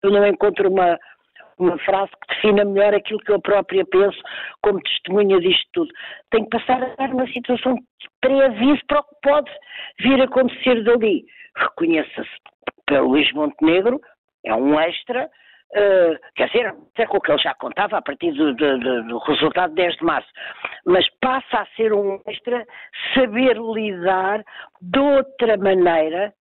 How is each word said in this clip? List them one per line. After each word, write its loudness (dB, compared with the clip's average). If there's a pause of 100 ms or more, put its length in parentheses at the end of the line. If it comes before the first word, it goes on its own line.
Eu 2
não 4
encontro 0
uma, 2 (600)
uma 0
frase -2
que -12
defina 2
melhor 2
aquilo -4
que -8
eu 2
própria 0
penso 2 (440)
como 0
testemunha 0
disto 0
tudo. -2 (400)
Tem 0
que -14
passar -2
a -6
estar -6
numa -2
situação -2
de -6 (400)
pré-aviso 4
para 2
o -12
que -20
pode 2 (500)
vir 4
a 6
acontecer 0
dali. 2 (300)
Reconheça-se -4 (560)
pelo 2
Luís 2
Montenegro, 0 (440)
é -4
um 2
extra, -4 (440)
eh, 4 (160)
quer -2
dizer, 0
até -6
com -2
o 2
que -4
ele 2
já -2
contava -6
a -6
partir -6
do, 0
do, 0
do, -2
do -8
resultado -2
de -8
dez 0
de -10
março, -2 (560)
mas 2 (140)
passa -4
a -6 (100)
ser 0
um -2
extra -8 (480)
saber 2
lidar -2 (380)
de -2
outra 2
maneira 2 (100)